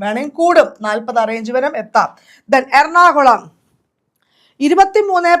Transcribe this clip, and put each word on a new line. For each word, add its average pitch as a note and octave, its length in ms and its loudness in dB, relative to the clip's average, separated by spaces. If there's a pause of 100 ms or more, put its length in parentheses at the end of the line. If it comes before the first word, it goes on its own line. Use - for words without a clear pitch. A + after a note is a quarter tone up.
വേണമെങ്കിൽ A#3 380 -8
കൂടും. E4+ 300 0 (180)
നാൽപത് A3+ 360 -6
ആ - 80 -4
റേഞ്ച് A3+ 260 -10
വരെ C4+ 120 -4 (140)
എത്താം. G#3+ 260 -2 (420)
Then C4 140 2 (140)
എറണാകുളം D4 640 2 (1200)
ഇരുപത്തിമൂന്ന് F#4+ 720 0